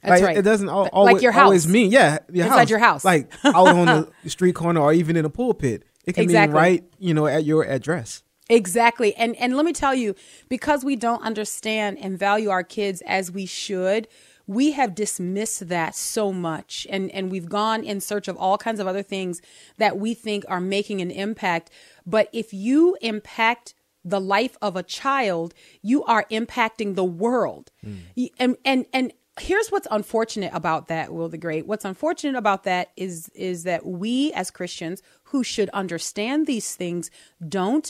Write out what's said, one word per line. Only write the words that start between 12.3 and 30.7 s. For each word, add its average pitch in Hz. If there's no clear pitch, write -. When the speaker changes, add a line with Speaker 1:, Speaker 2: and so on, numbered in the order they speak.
Speaker 1:
our 185
kids 196
as 185
we 185
should, 196
we 262
have 262
dismissed 196
that 170
so 202
much. 170
And, 196
and 190
we've 180
gone 220
in 202
search 208
of 185
all 190
kinds 226
of 190
other 196
things 185
that 208
we 226
think 208
are 185
making 196
an 180
impact. 190
But 202
if 226
you 269
impact 226
the 190
life 196
of 202
a 180
child, 196
you 247
are 226
impacting 220
the 190
world. 180
Speaker 2:
Mm. 104
Speaker 1:
Y-, 254
and, 254
and, 262
and 262
here's 427
what's 392
unfortunate 214
about 160